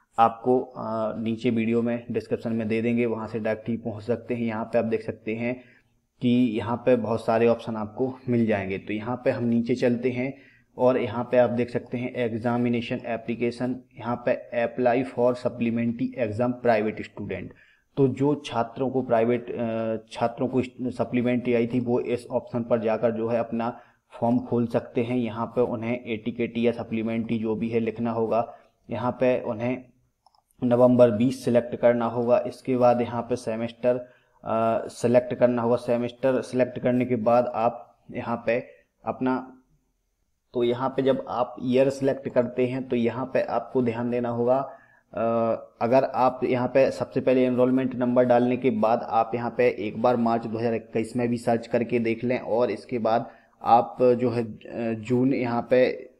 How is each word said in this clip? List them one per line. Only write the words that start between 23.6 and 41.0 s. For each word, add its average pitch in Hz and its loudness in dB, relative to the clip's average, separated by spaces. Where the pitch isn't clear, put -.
फॉर्म 120 0
खोल 120 0
सकते 117 -2
हैं। 123 -2
यहाँ 113 -2
पे 123 -2
उन्हें 117 -2
एटीकेटी 117 -2
या 113 4
सप्लीमेंट्री 113 -4
जो 110 -2
भी 117 -4
है 117 0
लिखना 113 -2
होगा। 113 0
यहाँ 113 -4
पे 127 2
उन्हें 120 -4
नवंबर 123 6
बीस 120 0
सिलेक्ट 117 2
करना 120 4
होगा। 120 2
इसके 127 -4
बाद 120 6
यहाँ 117 -4
पे 123 -2
सेमेस्टर, 117 -2
अ, - -2
सिलेक्ट 123 2
करना 120 2
होगा। 117 2
सेमेस्टर 120 0
सिलेक्ट 123 -2
करने 123 2
के 123 0
बाद 120 2
आप - -4
यहाँ 117 -6
पे 120 0
अपना, 127 -4
तो 123 0
यहाँ 120 0
पे - -2